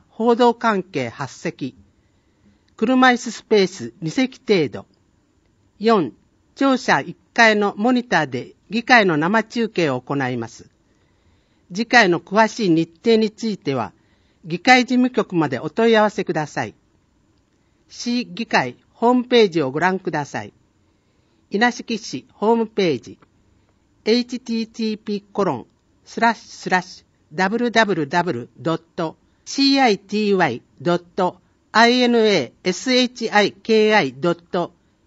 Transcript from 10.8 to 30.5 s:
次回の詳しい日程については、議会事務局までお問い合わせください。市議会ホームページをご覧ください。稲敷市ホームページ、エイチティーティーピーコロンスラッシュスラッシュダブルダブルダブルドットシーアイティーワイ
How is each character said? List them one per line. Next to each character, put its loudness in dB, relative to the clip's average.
次 -6
回 4
の 2
詳 0
し -4
い 4
日 2
程 4
に 0
つ -8
い -4
て -4
は、 -6
議 -6
会 4
事 -2
務 2
局 -4
ま 0
で -4
お -10
問 2
い 4
合 4
わ 2
せ -6
く -6
だ -4
さ -8
い。 -14
市 -6
議 -10
会 -2
ホ 2
ー 4
ム 0
ペ 4
ー 2
ジ -2
を -4
ご -4
覧 0
く -8
だ -4
さ -10
い。 -18
稲 0
敷 -8
市 -14
ホ 0
ー 2
ム -2
ペ -2
ー -6
ジ、 -20
エ 2
イ -4
チ -12
テ -10
ィ -2
ー -12
テ -10
ィ -2
ー -10
ピ -8
ー -8
コ -2
ロ -2
ン -12
ス -16
ラ 2
ッ -18
シ -20
ュ -20
ス -12
ラ 0
ッ -10
シ -20
ュ -20
ダ -2
ブ -2
ル -2
ダ 2
ブ -2
ル -4
ダ 0
ブ -2
ル -10
ド -4
ッ -8
ト -6
シ 0
ー 2
ア 4
イ 2
テ -8
ィ 0
ー 2
ワ 2
イ -8